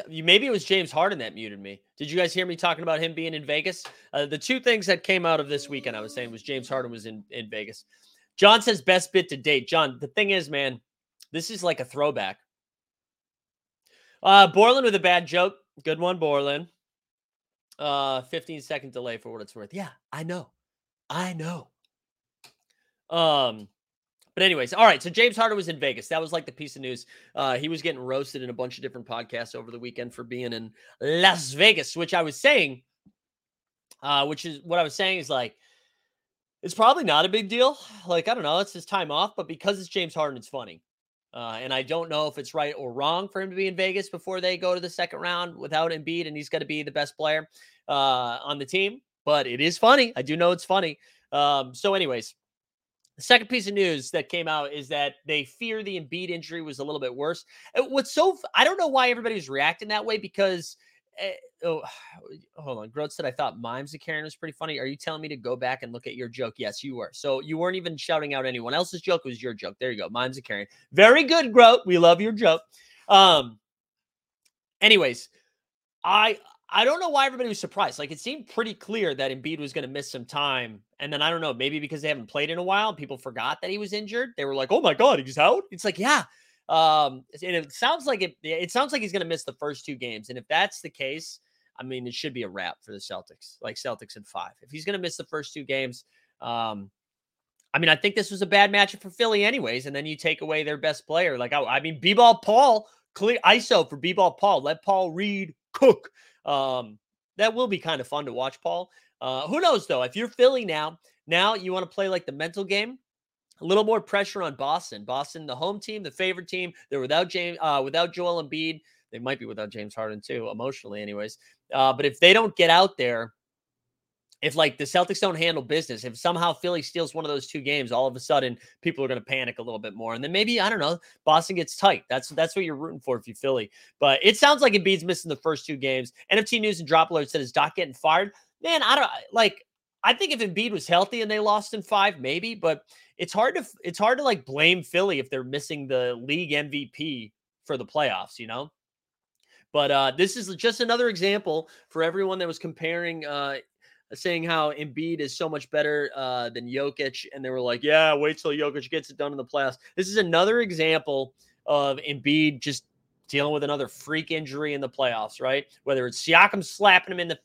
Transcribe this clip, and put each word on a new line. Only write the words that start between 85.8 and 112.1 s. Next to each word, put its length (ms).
like, 160
yeah. 240
Um, 560
and 120
it 180
sounds 320
like 160
it, 220
it 280
sounds 220
like 80
he's 100
gonna 140
miss 180
the 100
first 320
two 100
games. 340
And 80
if 100
that's 320
the 100
case, 500
I 60
mean, 240
it 60
should 200
be 100
a 40
wrap 340
for 120
the 60
Celtics, 640
like, 140
Celtics 400
in 80
five. 280
If 100
he's 140
gonna 120
miss 200
the 80
first 280
two 120
games, 400
um, 500
I 60
mean, 100
I 80
think 180
this 160
was 120
a 20
bad 260
matchup 300
for 80
Philly 340
anyways. 440
And 80
then 100
you 100
take 260
away 220
their 140
best 280
player. 320
Like, 140
I, 120
I 180
mean, 180
B-ball 380
Paul, 500
clear 300
iso 440
for 80
B-ball 360
Paul. 280
Let 220
Paul 280
Reed 440
cook. 360
Um, 540
that 160
will 140
be 120
kind 200
of 80
fun 180
to 80
watch, 280
Paul. 280
Uh, 280
who 120
knows, 280
though? 160
If 120
you're 120
Philly 380
now, 340
now 280
you 180
wanna 120
play, 220
like, 180